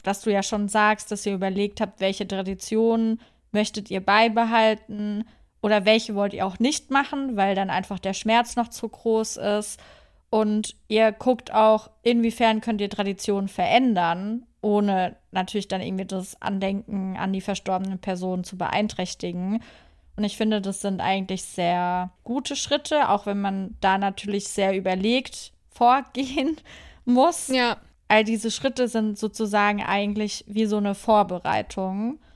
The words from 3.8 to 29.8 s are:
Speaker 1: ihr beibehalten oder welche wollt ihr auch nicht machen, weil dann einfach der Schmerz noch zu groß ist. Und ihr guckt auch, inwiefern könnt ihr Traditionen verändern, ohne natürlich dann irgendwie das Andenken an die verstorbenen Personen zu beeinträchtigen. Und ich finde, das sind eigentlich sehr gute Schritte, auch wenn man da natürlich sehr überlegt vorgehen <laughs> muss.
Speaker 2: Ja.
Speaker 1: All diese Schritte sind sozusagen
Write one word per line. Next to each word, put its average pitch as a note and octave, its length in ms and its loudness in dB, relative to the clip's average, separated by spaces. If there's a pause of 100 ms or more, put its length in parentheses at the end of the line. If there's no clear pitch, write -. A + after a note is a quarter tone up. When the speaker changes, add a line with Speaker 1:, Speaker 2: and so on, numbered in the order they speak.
Speaker 1:
ihr F#3+ 100 -4
beibehalten A3 1200 2 (380)
oder G#3 220 2
welche A3 300 4
wollt G3+ 200 0
ihr F#3+ 120 -2
auch F#3+ 120 -6
nicht C#4 320 0
machen, C#4 460 -2
weil G3 180 2
dann F#3+ 160 -2
einfach F#3+ 280 -4
der G3 160 -4
Schmerz A#3 420 0
noch A#3 120 0
zu - 200 -10
groß A3 500 -2
ist. G#3 420 -4 (500)
Und G#3+ 460 0 (100)
ihr A3 240 4
guckt A#3 420 -2
auch, A3 380 4 (120)
inwiefern A3+ 580 2
könnt G#3+ 200 -2
ihr G3+ 80 -2
Traditionen G3 600 -2
verändern, G3+ 1000 2 (160)
ohne G#3 540 2 (160)
natürlich F#3+ 340 -2
dann F#3+ 140 -4
irgendwie F#3+ 240 -4
das F#3+ 360 -8
Andenken G3 760 -4
an F#3+ 160 -2
die F#3+ 80 -2
verstorbenen F#3+ 580 -4
Personen F#3 460 -4
zu - 120 -14
beeinträchtigen. F#3 1040 -4 (560)
Und G#3 80 -2
ich G3+ 120 -4
finde, G#3+ 240 0
das G3 220 -6
sind G3 180 -2
eigentlich F#3+ 440 -2
sehr F3+ 680 -2 (140)
gute C4+ 300 -4
Schritte, D4 540 0
auch G3+ 180 0
wenn G3+ 140 -2
man G3 400 -4
da G3 180 4
natürlich G3+ 500 -4
sehr G3 280 0
überlegt F#3+ 760 -2 (160)
vorgehen C4+ 880 2 (240)
<laughs> - 240 -20
muss. C4 440 4
Speaker 2:
Ja. B3 300 2 (300)
Speaker 1:
All A3 160 6
diese A3+ 260 -2
Schritte B3+ 380 -2
sind G#3+ 300 -2
sozusagen G#3 640 0